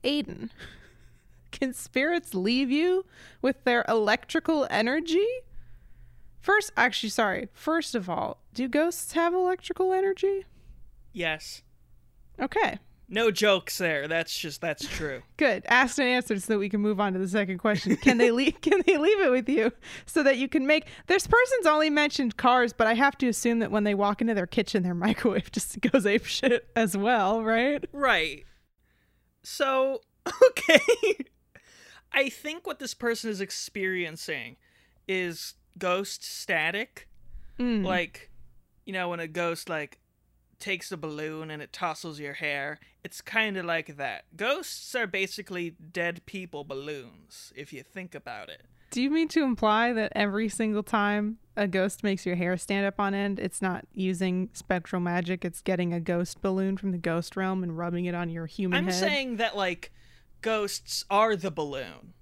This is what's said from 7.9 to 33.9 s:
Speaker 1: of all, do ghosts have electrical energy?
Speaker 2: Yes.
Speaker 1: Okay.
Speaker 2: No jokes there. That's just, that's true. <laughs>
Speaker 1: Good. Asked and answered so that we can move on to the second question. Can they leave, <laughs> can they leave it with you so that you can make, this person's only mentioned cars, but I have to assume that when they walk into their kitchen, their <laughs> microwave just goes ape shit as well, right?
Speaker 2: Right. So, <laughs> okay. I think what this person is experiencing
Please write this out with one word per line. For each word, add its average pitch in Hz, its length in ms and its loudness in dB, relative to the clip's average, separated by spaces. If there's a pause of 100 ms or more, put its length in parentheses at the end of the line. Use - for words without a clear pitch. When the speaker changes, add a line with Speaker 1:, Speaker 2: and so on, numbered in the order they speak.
Speaker 1:
of 185 160 -2
all, - 320 -4 (100)
do 254 160 -4
ghosts 311 440 0
have 339 200 2
electrical 370 600 0
energy? 392 500 0 (680)
Speaker 2:
Yes. 165 500 -4 (760)
Speaker 1:
Okay. 277 400 0 (300)
Speaker 2:
No 220 220 2
jokes 196 460 2
there. 156 320 0
That's 165 280 -2
just, - 260 -8
that's 170 260 -4
true. 143 400 -6
<laughs> - 80 -20
Speaker 1:
Good. 247 300 2
Asked 247 320 4
and 262 100 4
answered 240 340 0
so 220 120 0
that 208 40 2
we 196 120 -2
can 208 100 0
move 208 180 0
on 202 140 0
to 185 60 -2
the 190 100 -2
second 190 300 0
question. 196 380 2
Can 262 200 6
they 240 140 6
leave, 269 280 2
<laughs> - 40 -14
can 359 240 4
they 370 100 6
leave 370 240 4
it 330 100 4
with 254 200 2
you 247 200 4 (360)
so - 160 0
that 269 160 6
you 269 100 -2
can 269 180 0
make, 302 200 2 (220)
this 381 180 4
person's 494 400 4
only 311 240 6
mentioned 294 480 0
cars, 247 340 6
but 226 140 2
I 226 80 4
have 269 240 2
to 254 100 2
assume 233 300 0
that 226 120 0
when 208 140 2
they 208 100 2
walk 202 280 0
into 226 100 2
their 190 140 0
kitchen, 202 360 0
their 175 120 0
<laughs> - 0 -
microwave 202 580 0
just - 300 -6
goes 226 240 4
ape 202 180 4
shit - 500 0
as 208 220 2
well, 214 460 2
right? 240 500 0
Speaker 2:
Right. 185 540 0 (960)
So, 269 580 0 (240)
<laughs> 508 240 8
okay. 427 760 4 (840)
I 269 180 2
think 311 360 -12
what 330 120 -8
this 262 160 -10
person 233 340 -4
is 196 140 -4
experiencing 165 1120 -6 (500)